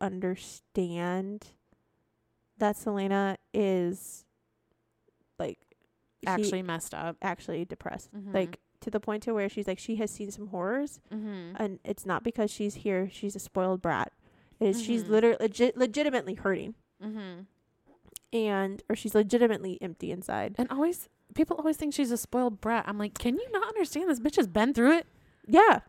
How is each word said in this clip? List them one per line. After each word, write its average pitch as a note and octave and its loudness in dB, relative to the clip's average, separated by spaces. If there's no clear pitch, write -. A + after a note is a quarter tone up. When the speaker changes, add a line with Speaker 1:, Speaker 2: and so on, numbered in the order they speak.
Speaker 1:
understand F#3 -4
that G#3 2
Selena G3 0
is, F#3+ -2
like, F#2+ -6
he - -12
Speaker 2:
Actually F#3 0
messed E3+ -6
up. E3 -8
Speaker 1:
actually F3 -4
depressed. - -10
Speaker 2:
Mm-hmm. G3 -12
Speaker 1:
Like, F#3+ -2
to A3+ -10
the G#3 -2
point G#3+ -4
to A#3 -2
where G3+ 0
she's G3+ -6
like, F#3+ -4
she A3 -4
has G#3+ -2
seen G3+ -10
some G3+ -12
horrors. G3+ -4
Speaker 2:
Mm-hmm. G3 -8
Speaker 1:
And G3+ -4
it's G3+ -6
not F3+ 0
because A3+ -2
she's G#3 -4
here, F#3+ 0
she's G3+ -6
a G3 -10
spoiled F#3 -2
brat. D3 -2
It G#3+ 4
is, A3+ 0
she's A3+ 0
Speaker 2:
Mm-hmm. F#3+ -4
Speaker 1:
liter-, A3 6
legi-, A3+ 2
legitimately B3 0
hurting. G3 -2
Speaker 2:
Mm-hmm. G3+ -10
Speaker 1:
And, G3+ 0
or A3 0
she's - -2
legitimately G#3 4
empty E3+ -6
inside. F#3 -4
Speaker 2:
And B3 -2
always, D#4 -2
people D#4+ 0
always D#4 0
think D4 -4
she's C4+ 0
a A#3+ 0
spoiled A#3+ -2
brat. A3+ 0
I'm G#3 -4
like, G#3 -4
"Can A#3+ 0
you A#4+ -4
not G#4+ 0
understand F#4 0
this C4 2
bitch C#4 0
has C#4+ 4
been G#3+ 2
through C4 6
it?" E4 -2
Speaker 1:
Yeah. E4+ 10